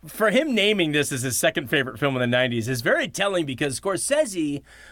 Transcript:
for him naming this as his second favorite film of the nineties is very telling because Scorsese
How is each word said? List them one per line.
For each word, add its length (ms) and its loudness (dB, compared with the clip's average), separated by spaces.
for 260 0
him 240 2
naming 380 2
this 180 0
as 100 -2
his 160 -2
second 320 0
favorite 300 0
film 160 0
of 60 -2
the 60 2
nineties 400 2
is 140 -2
very 260 2
telling 380 -2
because 340 -4
Scorsese 840 -2